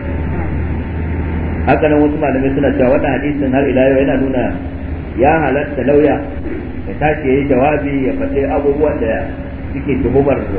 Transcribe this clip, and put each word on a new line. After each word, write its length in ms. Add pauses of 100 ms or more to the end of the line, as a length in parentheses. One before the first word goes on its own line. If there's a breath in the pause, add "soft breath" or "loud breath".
(1600)
Haka 200
nan 160
wasu 160
malamai 400
suna 160
cewa 240
wannan 160
hadisin 400
har 80
ila 240
yau 160
yana 160
nuna 280 (760)
ya 160
halatta 480
lauya 320 (720)
ya 80
tashi 320
ya 80
yi 80
jawabi 500 (140)
ya 80
faɗi 320
abubuwan 560
da 240 (480)
suke 240
tuhumar 400 (200)